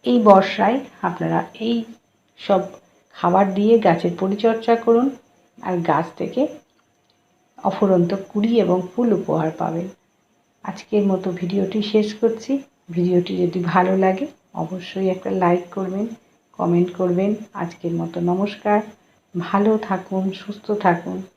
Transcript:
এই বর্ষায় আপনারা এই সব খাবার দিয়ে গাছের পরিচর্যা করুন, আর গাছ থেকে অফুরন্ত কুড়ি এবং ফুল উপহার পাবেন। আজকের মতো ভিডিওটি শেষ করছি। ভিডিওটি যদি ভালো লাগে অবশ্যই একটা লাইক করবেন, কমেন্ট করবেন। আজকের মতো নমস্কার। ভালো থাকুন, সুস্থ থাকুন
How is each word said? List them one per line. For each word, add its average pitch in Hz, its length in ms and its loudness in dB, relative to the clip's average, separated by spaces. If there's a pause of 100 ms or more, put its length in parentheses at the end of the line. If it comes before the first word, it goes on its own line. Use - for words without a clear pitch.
এই 247 140 4 (100)
বর্ষায় 196 500 6 (240)
আপনারা 170 360 -2 (220)
এই 233 160 -2 (640)
সব 190 200 2 (560)
খাবার 185 380 2
দিয়ে 208 240 4
গাছের 175 400 2
পরিচর্যা 226 580 0
করুন, 233 300 2 (520)
আর 185 160 -6 (140)
গাছ 160 180 0 (100)
থেকে - 260 -4 (1160)
অফুরন্ত 190 520 0 (180)
কুড়ি 214 320 -2
এবং 180 180 2 (100)
ফুল 240 240 -2
উপহার 160 380 0 (100)
পাবেন। 170 260 -4 (760)
আজকের 202 420 -2
মতো 190 260 0
ভিডিওটি 190 460 -4 (140)
শেষ 214 160 2 (120)
করছি। 226 320 0 (380)
ভিডিওটি 180 420 2 (100)
যদি 175 160 0 (140)
ভালো 185 240 4
লাগে 190 300 0 (280)
অবশ্যই 185 600 -6
একটা 196 160 -8 (120)
লাইক 180 220 2 (100)
করবেন, 190 320 -4 (520)
কমেন্ট 175 380 2
করবেন। 185 340 0 (240)
আজকের 175 400 -8
মতো 170 240 -6 (120)
নমস্কার। 202 480 0 (560)
ভালো 196 440 2
থাকুন, 190 540 -4
সুস্থ - 340 -12 (180)
থাকুন 175 320 0 (200)